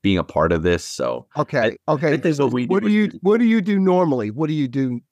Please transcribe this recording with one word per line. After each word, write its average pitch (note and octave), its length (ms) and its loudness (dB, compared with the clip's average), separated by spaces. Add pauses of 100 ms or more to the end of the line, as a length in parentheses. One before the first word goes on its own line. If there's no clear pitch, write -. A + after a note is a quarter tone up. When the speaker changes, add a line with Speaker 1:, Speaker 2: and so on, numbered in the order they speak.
Speaker 1:
being G2 160 2
a D#2+ 60 -2
part D#2+ 260 0
of E2 140 0
this, F2 200 2
so - 440 -6 (100)
Speaker 2:
Okay, B2+ 380 -2 (100)
Speaker 1:
I, D3+ 60 -2
Speaker 2:
okay. D3+ 220 0
Speaker 1:
I - 20 0
think D3+ 240 -2
what B2+ 120 2
we B2 140 -2
Speaker 2:
What F#3+ 160 0
Speaker 1:
do G#3+ 60 0
Speaker 2:
do G#3 40 2
you, G#3 120 4
Speaker 1:
is - 160 -6
Speaker 2:
what G#3 180 2
do A#3+ 60 2
you A3+ 160 4
do G3 180 -2
normally? E3+ 540 2
What D3+ 160 -4
do D#3 40 -2
you D3+ 140 0
do? B2+ 320 -4 (140)